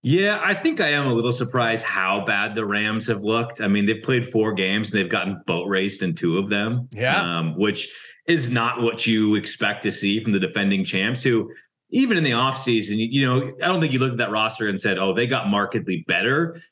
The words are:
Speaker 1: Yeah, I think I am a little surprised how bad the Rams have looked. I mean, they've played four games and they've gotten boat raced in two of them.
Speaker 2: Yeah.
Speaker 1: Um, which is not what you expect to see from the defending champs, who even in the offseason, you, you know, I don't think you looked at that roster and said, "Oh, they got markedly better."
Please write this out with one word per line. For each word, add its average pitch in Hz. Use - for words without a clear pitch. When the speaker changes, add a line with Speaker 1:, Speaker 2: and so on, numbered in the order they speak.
Speaker 1:
Yeah, 190
I 190
think 165
I 160
am 143
a 123
little 117
surprised 117
how 95
bad 104
the 107
Rams 107
have 104
looked. 113
I 101
mean, 101
they've 107
played 123
four 110
games 98
and 104
they've 90
gotten 95
boat 90
raced 98
in 87
two 82
of 98
them. 113
Speaker 2:
Yeah. 113
Speaker 1:
Um, 80
which 104
is 139
not 123
what 113
you 107
expect 104
to 104
see 101
from 107
the 98
defending 98
champs, 107
who 120
even 240
in 160
the 127
offseason, 117
you, 113
you 135
know, 127
I 160
don't 180
think 143
you 127
looked 131
at 117
that 107
roster 110
and 95
said, 95
"Oh, 95
they 113
got 117
markedly 98
better." 135